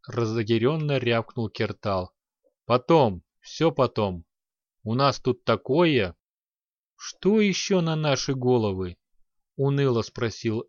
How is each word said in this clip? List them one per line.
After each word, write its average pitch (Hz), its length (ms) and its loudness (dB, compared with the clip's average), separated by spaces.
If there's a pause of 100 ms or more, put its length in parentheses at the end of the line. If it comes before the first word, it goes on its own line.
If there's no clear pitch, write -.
разъяренно 117 880 0
рявкнул 117 500 -2
Кертал. 101 640 -4 (520)
«Потом, 120 580 2 (180)
все - 300 -2
потом. 107 540 -2 (580)
У 110 120 -4
нас 131 260 0
тут - 240 -4
такое!» 127 720 2 (800)
«Что - 440 0
еще 196 400 0
на 165 140 -2
наши 143 400 0
головы?» 107 600 0 (600)
уныло 139 460 0
спросил 113 680 -4